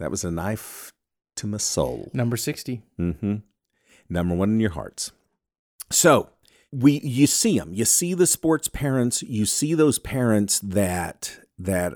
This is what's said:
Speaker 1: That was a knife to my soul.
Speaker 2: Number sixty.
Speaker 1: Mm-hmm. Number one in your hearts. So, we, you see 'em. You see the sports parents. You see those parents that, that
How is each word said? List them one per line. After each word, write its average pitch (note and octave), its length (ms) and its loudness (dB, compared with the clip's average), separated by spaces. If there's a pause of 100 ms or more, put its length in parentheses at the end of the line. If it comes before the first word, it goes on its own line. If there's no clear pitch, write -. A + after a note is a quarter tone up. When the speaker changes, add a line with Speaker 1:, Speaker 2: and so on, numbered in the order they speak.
Speaker 1:
That C#2+ 100 -6
was F#2+ 140 -6
a F2 60 -4
knife F#2 600 -8 (460)
to G#2 100 -8
my G#2 100 -6
soul. - 560 -4
Speaker 2:
Number A#2+ 220 0
sixty. B2+ 460 -8 (180)
Speaker 1:
Mm-hmm. F2 360 -2 (720)
Number F2 260 0
one G2 140 0
in A2 100 2
your G#2+ 120 2
hearts. - 420 -12 (800)
So, D3 380 6 (420)
we, C#3+ 320 4
you C#3 240 4
see F#3 320 2
'em. E2 140 -8
You G#2+ 120 0
see F3+ 280 2
the F3 140 4
sports D#3+ 400 0
parents. C3 560 -2
You G#2+ 220 -2
see D3 280 -2
those D#3 260 4
parents A2 600 0
that, F2+ 760 -4 (200)
that F2+ 380 -2